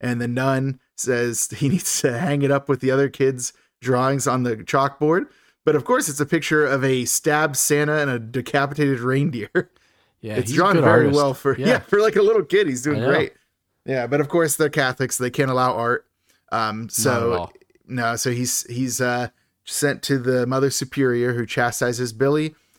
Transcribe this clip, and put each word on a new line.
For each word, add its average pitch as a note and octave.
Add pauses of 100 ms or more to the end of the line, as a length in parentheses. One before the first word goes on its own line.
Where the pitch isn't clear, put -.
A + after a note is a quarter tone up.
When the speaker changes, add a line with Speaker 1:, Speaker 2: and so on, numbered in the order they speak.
Speaker 1:
and B2
the A#2+
nun C3 (160)
says A#2+
<laughs> A2+
he C#3+
needs -
to B2
hang D3
it C3+
up C#3
with C3+
the C3+
other C3+
kids' C3 (280)
drawings B2+
on B2+
the A#2+
chalkboard. C#3+ (360)
But D3+
of C3+
course, -
it's C#3
a C#3+
picture D3+
of C3
a C3
stabbed D3+
Santa D3+
and C#3+
a A#2+
decapitated C3+
reindeer. B2+
<laughs> - (400)
Speaker 2:
Yeah, G#2+
Speaker 1:
It's A2+
Speaker 2:
he's C3
a -
Speaker 1:
drawn F#3+
Speaker 2:
good E3
Speaker 1:
very A2
Speaker 2:
artist. C#3+
Speaker 1:
well C#3+
for, C3+
Speaker 2:
Yeah. C3
Speaker 1:
yeah, B3+
for, -
like, G#3+
a G#3
little G#3
kid. F#3+
He's B2+
doing D3
Speaker 2:
I G#2+
know. B2+
Speaker 1:
great. D3+ (500)
Yeah, B2
but C#3+
of C#3+
course, E3
they're D#3
Catholics. C3+
They B2
can't C3+
allow B2+
art. A#2 (440)
Um, A2
Speaker 2:
Not A#2
at G2
Speaker 1:
so, A#2
Speaker 2:
all. F2 (340)
Speaker 1:
no, A#2+
so B2+
he's, B2
he's, B2
uh, B2 (360)
sent -
to C#3
the B2+
Mother C3
Superior, B2
who A#2+
chastises A#2+
Billy D3 (220)